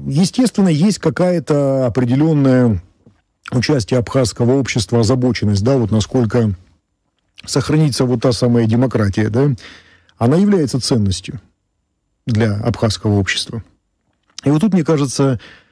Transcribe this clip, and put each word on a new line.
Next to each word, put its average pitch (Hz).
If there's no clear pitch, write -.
естественно, 190
есть 170
какая-то 143
определенная 127
участие 127
абхазского 123
общества, 120
озабоченность, 107
да, 135
вот 113
насколько 113
сохранится 143
вот 123
та 131
самая 120
демократия, 110
да, 135
она 127
является 180
ценностью 104
для 107
абхазского 107
общества. -
И 139
вот 151
тут, 208
мне 175
кажется, 139